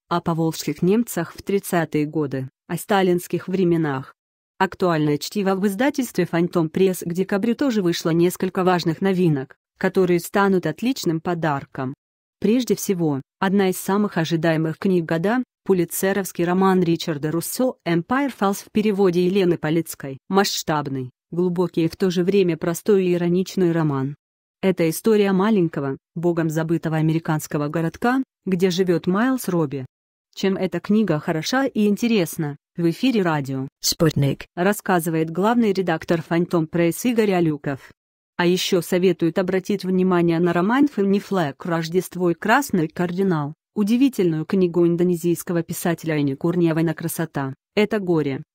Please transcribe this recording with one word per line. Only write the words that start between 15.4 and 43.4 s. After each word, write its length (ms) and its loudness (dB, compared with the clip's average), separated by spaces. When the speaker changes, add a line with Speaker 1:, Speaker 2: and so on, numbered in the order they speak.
Speaker 1:
пулитцеровский 760 -2
роман 400 2
Ричарда 480 -2
Руссо 440 -2
"Empire 500 -2
Falls" 280 -2
в 80 -20
переводе 520 2
Елены 320 2
Полецкой. 600 -4
Масштабный, 840 -2
глубокий 540 0
и 20 2
в 80 -8
то 160 0
же 140 0
время 320 2
простой 480 0
и 80 2
ироничный 580 0
роман. 440 -2
Это 280 2
история 420 2
маленького, 680 0
богом 340 0
забытого 480 -2
американского 720 -2
городка, 520 -2
где 260 0
живет 360 0
Майлз 400 0
Робби. 380 -2
Чем 220 0
эта 240 -4
книга 380 2
хороша 460 -2
и 220 0
интересна, 680 0
в 140 0
эфире 320 0
радио 480 -2
Speaker 2:
Спутник 680 0
Speaker 1:
рассказывает 760 0
главный 400 2
редактор 500 -2
"Фантом 460 0
Пресс" 380 0
Игорь 260 2
Алюков. 580 -2
А 120 2
еще 340 2
советует 580 0
обратить 460 -2
внимание 540 2
на 120 2
роман 380 2
Фанни 300 0
Флэк 460 -4
"Рождество 640 -2
и 20 0
красный 540 0
кардинал", 640 -2